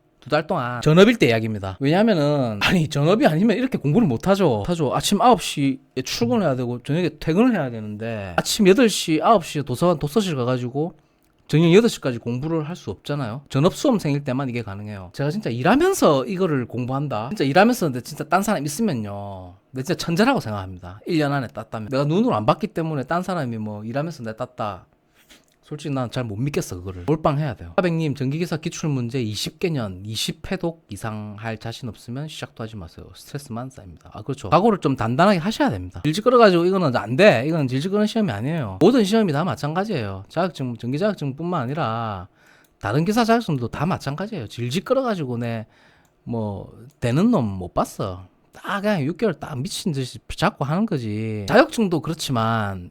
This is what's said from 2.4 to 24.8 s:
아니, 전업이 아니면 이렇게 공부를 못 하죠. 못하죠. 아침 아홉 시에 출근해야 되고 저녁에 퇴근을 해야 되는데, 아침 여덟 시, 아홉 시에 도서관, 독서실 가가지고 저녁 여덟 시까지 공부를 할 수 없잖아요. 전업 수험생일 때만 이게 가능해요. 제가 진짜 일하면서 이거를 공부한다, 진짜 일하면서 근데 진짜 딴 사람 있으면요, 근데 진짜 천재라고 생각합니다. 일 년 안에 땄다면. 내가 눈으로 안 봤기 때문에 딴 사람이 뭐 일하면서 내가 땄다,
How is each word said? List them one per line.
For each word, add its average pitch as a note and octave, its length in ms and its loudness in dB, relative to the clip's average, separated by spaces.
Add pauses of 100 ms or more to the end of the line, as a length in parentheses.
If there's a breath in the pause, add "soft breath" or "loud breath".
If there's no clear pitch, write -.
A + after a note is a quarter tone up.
아니, D#3 280 2
전업이 F3 360 4
아니면 F#3 300 4
이렇게 B3+ 220 -2
공부를 F3 280 2
못 A#2 220 0
하죠. F#3+ 220 4
못하죠. B2 440 0
아침 E3 280 2
아홉 A#3 200 6
시에 C3+ 360 -2 (260)
출근해야 B2+ 540 0
되고 B2 260 -4
저녁에 E3 280 0 (100)
퇴근을 A3 320 2
해야 C#3+ 180 -2
되는데, G#2+ 640 -8
아침 - 320 2
여덟 A3 220 8
시, D#3 340 0
아홉 G3 220 4
시에 - 160 -6
도서관, D#3 360 2
독서실 E3+ 380 0
가가지고 B2+ 580 -2 (540)
저녁 E3 260 6
여덟 A3 160 8
시까지 B2 300 -4
공부를 D3 500 -4
할 F3+ 60 -8
수 D3 160 -12
없잖아요. C3+ 580 -6
전업 D3 240 2
수험생일 D#3 500 0
때만 C3+ 260 -2
이게 A#2+ 120 -4
가능해요. G2+ 520 -10
제가 C#3+ 180 -2
진짜 F#3+ 180 -4
일하면서 G#3+ 760 4
이거를 E3+ 420 -2
공부한다, B2+ 640 -4
진짜 F#3+ 140 -2
일하면서 F#3 440 4
근데 C#3 140 -4
진짜 D#3 220 -12
딴 F#3 200 2
사람 F#3 200 0
있으면요, G2+ 920 -6 (160)
근데 B2+ 100 -8
진짜 D#3 160 -2
천재라고 G#3 440 2
생각합니다. F#2 680 -10
일 E3+ 100 0
년 C#3+ 160 0
안에 C3+ 140 -2
땄다면. A2 420 -10
내가 C3+ 160 0
눈으로 F#3 300 2
안 G#2+ 100 0
봤기 D#3 220 2
때문에 D#3+ 380 -4
딴 F3 180 -2
사람이 C#3 340 -4
뭐 G#2+ 260 -6
일하면서 C#3 380 -6
내가 A2 160 -8
땄다, G#2+ 480 -8 (760 soft breath)